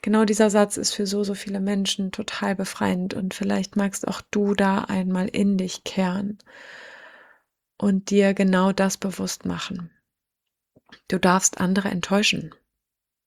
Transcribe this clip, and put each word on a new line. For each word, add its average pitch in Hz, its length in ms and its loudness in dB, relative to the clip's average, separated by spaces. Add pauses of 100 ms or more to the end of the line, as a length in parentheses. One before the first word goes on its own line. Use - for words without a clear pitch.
Genau 214 220 4
dieser 214 260 4
Satz 202 260 4
ist - 180 -2
für 208 120 -4
so, 202 160 -2
so 202 120 -2
viele 196 260 -6
Menschen 196 500 -2
total 202 460 -4
befreiend 190 580 -2
und 185 200 -4
vielleicht 196 420 -2
magst 196 320 -2
auch - 120 -6 (120)
du 202 220 2
da 196 280 2
einmal 185 460 -2
in 202 300 2
dich 185 260 -6
kehren 196 540 -2 (1400)
und 196 320 0
dir 196 240 4
genau 190 380 4
das 190 240 0
bewusst 185 500 -6
machen. 175 440 -6 (1160)
Du 185 120 -2
darfst 185 420 2
andere 190 280 2
enttäuschen. 190 640 -2 (760)